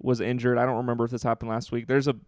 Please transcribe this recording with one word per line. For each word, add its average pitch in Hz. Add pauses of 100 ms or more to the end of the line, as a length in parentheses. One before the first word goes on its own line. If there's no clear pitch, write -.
was 123
injured. 120
I 120
don't 123
remember 120
if 117
this 120
happened 113
last 113
week. 120
There's 135
a 127 (120)